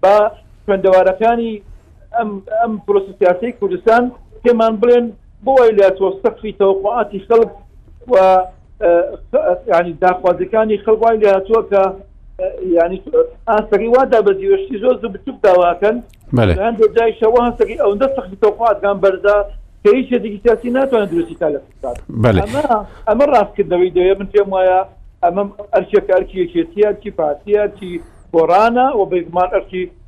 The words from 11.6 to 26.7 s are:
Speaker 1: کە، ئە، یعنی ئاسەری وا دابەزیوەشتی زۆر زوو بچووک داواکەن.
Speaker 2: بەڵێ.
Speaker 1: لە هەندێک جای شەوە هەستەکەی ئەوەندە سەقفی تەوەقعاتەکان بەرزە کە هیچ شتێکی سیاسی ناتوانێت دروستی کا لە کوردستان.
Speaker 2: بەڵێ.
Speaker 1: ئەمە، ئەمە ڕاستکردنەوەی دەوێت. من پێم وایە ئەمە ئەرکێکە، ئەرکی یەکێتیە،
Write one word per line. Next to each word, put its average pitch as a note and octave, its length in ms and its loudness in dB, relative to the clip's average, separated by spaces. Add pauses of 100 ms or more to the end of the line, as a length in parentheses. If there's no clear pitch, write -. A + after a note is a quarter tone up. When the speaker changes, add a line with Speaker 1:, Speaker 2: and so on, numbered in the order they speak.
Speaker 1:
کە، G3 120 2 (560)
ئە، F#3 80 -4 (300)
یعنی F3 200 0 (500)
ئاسەری G#3+ 400 -2
وا A#3+ 180 4
دابەزیوەشتی G3 760 0
زۆر B3+ 180 2
زوو G#3+ 120 -8
بچووک - 300 -12
داواکەن. F3+ 520 2 (420)
Speaker 2:
بەڵێ. G#2 200 2
Speaker 1:
لە - 100 -4
هەندێک A3 300 2
جای A3+ 220 2
شەوە A3+ 280 4
هەستەکەی A#3 340 -2
ئەوەندە A3+ 340 0
سەقفی G3 280 -10
تەوەقعاتەکان G#3 600 0
بەرزە G3 320 2 (460)
کە G#3 140 4
هیچ C4 120 -2
شتێکی G#3 340 -4
سیاسی A#3 280 0
ناتوانێت B3 420 0
دروستی E3 240 -4
کا E3 140 -4
لە C#3+ 120 -4
کوردستان. - 340 -12 (280)
Speaker 2:
بەڵێ. A#2 180 2
Speaker 1:
ئەمە، A#3+ 240 -4 (420)
ئەمە A3+ 260 2
ڕاستکردنەوەی F3+ 640 0
دەوێت. F#3 240 2
من G3 140 -8
پێم G3+ 220 2
وایە F#3 240 2 (440)
ئەمە F3+ 200 0 (300)
ئەرکێکە، G3 420 0
ئەرکی F#3 280 -4
یەکێتیە، E3+ 460 -2